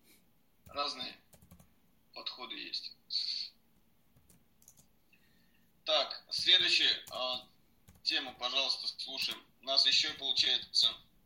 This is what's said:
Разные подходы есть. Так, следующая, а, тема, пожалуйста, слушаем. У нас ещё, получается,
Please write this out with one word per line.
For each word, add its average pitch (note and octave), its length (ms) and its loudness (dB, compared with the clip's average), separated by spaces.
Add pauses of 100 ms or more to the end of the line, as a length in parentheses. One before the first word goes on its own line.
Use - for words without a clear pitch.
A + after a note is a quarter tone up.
(680)
Разные C3 480 -6 (1000)
подходы - 420 -12
есть. - 380 -10 (3000)
Так, - 440 0
следующая, E3+ 840 4
а, B2+ 360 -6 (560)
тема, C#3 320 -2
пожалуйста, B2+ 520 -2 (140)
слушаем. C3 400 -6 (200)
У - 40 -20
нас C3+ 200 4
ещё, - 300 4
получается, - 720 2 (380)